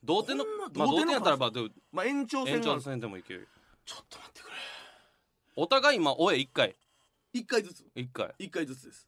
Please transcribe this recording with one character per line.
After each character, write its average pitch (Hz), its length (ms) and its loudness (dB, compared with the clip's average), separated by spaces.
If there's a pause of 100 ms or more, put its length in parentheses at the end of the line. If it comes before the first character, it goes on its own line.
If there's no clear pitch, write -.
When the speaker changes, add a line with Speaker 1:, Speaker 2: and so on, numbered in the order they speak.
Speaker 1:
同 - 180 2
点 - 160 -2
の、 285 80 -2
Speaker 2:
こ 440 60 -6
ん 427 80 -6
な 392 160 -8
Speaker 1:
ま - 80 2
あ、 - 40 4
Speaker 2:
同 - 100 4
点 - 0 -
の - 0 -
Speaker 1:
同 311 80 4
点 330 80 2
や 262 60 2
っ 214 40 -4
た 180 80 4
ら、 139 60 4
ま 131 100 0
あ、 113 40 0
で 120 100 -6
も、 110 80 -6 (220)
Speaker 2:
ま 180 120 -4
あ、 - 20 0
延 277 220 -2
長 269 180 -2
戦 135 60 -2
が 151 60 0
Speaker 1:
延 156 40 0
長 151 180 0
戦 135 200 -8
で 113 80 -8
も 95 100 -10
い 90 60 -14
け 92 100 -14
る。 90 140 -14 (380)
Speaker 2:
ち - 80 -14
ょ - 80 -14
っ - 60 -20
と - 120 -20
待 - 100 -20
っ - 40 -20
て - 80 -20
く - 80 -20
れ。 - 60 -14 (1000)
Speaker 1:
お 147 100 0
互 269 300 6
い - 20 0
今、 151 160 2
お 165 180 4
え 143 60 4
一 135 160 0
回。 113 220 2 (580)
Speaker 2:
一 247 120 -6
回 226 180 0
ず 180 100 -12
つ。 - 120 -20 (100)
Speaker 1:
一 127 180 -8
回。 - 240 -6
Speaker 2:
一 - 120 -12
回 165 160 -4
ず 131 100 -12
つ 131 100 -20
で - 80 -20
す。 - 140 -20